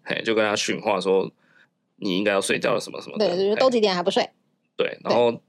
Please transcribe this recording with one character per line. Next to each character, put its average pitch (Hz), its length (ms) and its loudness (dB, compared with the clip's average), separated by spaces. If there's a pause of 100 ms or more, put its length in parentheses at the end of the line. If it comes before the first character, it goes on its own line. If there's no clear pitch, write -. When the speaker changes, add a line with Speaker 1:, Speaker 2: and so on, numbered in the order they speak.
Speaker 1:
嘿， - 200 -6
就 113 120 -2
跟 110 80 2
他 107 140 2
训 - 240 -4
话 104 180 0
说 95 320 2 (720)
：“你 95 160 0
应 101 80 0
该 104 80 2
要 98 80 2
睡 - 180 -2
觉 117 140 0
了 - 80 -2
什 - 100 -10
么 - 120 -12
什 - 80 -16
么 69 80 -8
的。” 208 100 2
Speaker 2:
对， 175 80 -2
就 196 140 0
是 220 60 0
都 247 120 4
几 240 120 2
点 202 140 2
还 180 80 -2
不 180 80 -2
睡？ 226 120 0
Speaker 1:
嘿。 - 80 -8 (460)
对， - 280 -4
然 - 100 -2
后 120 340 2